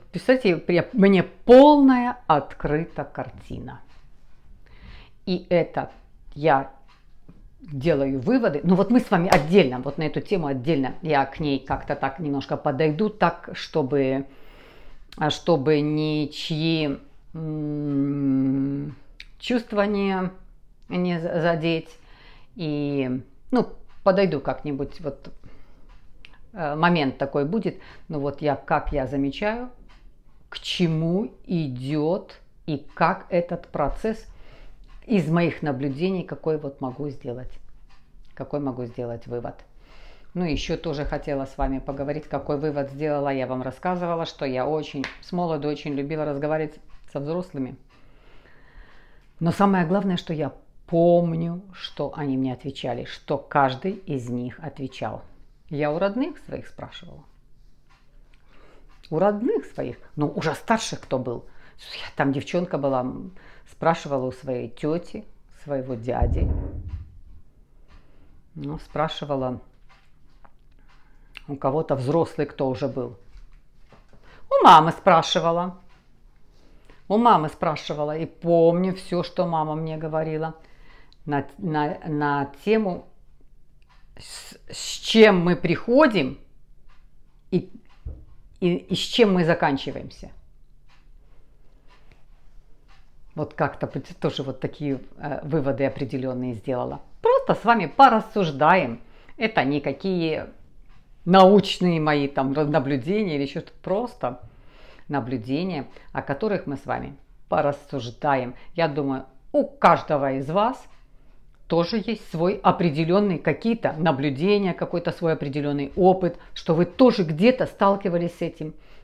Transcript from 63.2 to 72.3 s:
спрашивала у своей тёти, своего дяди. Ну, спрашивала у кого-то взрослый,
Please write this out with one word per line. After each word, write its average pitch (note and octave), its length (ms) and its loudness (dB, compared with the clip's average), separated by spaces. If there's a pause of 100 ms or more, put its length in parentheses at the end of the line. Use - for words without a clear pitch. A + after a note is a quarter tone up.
спрашивала C#3+ 560 -2
у B2 40 -4
своей B2 380 -8
тёти, E3+ 560 -6 (380)
своего C3 320 -4
дяди. - 520 0 (2000)
Ну, D3+ 260 -10
спрашивала C#3 800 -4 (1900)
у C#3+ 80 -8
кого-то D3 400 0
взрослый, D3 500 0